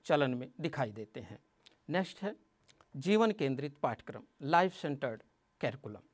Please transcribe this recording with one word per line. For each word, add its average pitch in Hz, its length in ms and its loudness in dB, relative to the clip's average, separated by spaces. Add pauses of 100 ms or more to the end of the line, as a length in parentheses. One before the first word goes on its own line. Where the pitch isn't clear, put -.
चलन 143 300 4
में 123 260 -8
दिखाई 143 320 -2
देते 110 280 -12
हैं। 107 180 -16 (500)
नेक्स्ट 180 340 -2
है 208 140 -6 (600)
जीवन 214 340 4
केंद्रित 139 480 -2
पाठ्यक्रम, - 440 -4 (200)
लाइफ 175 320 4
सेंटर्ड 139 480 -4 (380)
करिकुलम। 107 400 -6 (120)